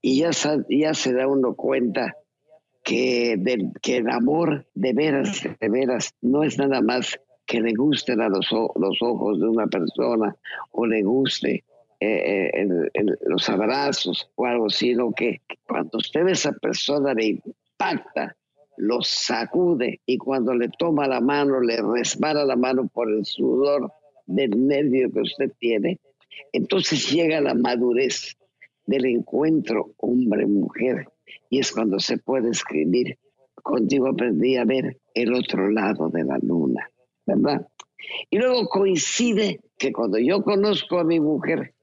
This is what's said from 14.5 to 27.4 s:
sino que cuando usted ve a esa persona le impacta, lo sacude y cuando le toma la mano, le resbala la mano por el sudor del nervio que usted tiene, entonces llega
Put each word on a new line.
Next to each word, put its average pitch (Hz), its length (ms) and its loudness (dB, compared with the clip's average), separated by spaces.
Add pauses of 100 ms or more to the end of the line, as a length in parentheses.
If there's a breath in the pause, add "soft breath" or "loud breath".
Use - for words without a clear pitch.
sino 120 440 0
que - 280 -4 (260)
cuando - 320 -6
usted 151 260 0
ve 190 60 4
a 175 40 2
esa 151 180 -2
persona 139 640 -2
le 110 120 0
impacta, - 1080 -6 (400)
lo 113 260 0
sacude 127 1000 -2
y 131 140 0
cuando 131 360 0
le 120 140 0
toma 151 380 0
la 127 140 0
mano, 139 400 2
le 117 220 2
resbala 143 640 0
la 131 120 2
mano 127 320 0
por 117 220 -4
el 107 140 0
sudor 135 680 0 (340)
del 123 400 2
nervio 135 440 2
que 107 100 -2
usted 120 380 -4
tiene, 117 400 0 (540 loud breath)
entonces 185 580 0
llega 160 320 2